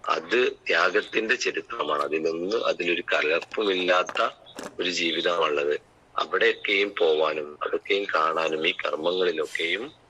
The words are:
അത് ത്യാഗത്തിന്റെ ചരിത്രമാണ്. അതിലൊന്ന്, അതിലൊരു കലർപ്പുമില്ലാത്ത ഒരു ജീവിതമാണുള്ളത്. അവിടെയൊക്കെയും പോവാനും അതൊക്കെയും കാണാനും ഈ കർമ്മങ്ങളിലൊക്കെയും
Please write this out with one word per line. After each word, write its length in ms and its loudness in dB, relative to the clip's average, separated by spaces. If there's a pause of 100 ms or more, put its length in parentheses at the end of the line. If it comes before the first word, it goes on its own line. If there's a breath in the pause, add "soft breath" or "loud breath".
അത് 420 2
ത്യാഗത്തിന്റെ 840 0
ചരിത്രമാണ്. 680 -2
അതിലൊന്ന്, 520 0
അതിലൊരു 480 0 (100)
കലർപ്പുമില്ലാത്ത 1160 0 (500)
ഒരു 100 -2
ജീവിതമാണുള്ളത്. 1040 0 (240)
അവിടെയൊക്കെയും 800 2
പോവാനും 640 2
അതൊക്കെയും 520 -2
കാണാനും 520 2
ഈ 40 2
കർമ്മങ്ങളിലൊക്കെയും 1200 -2 (180)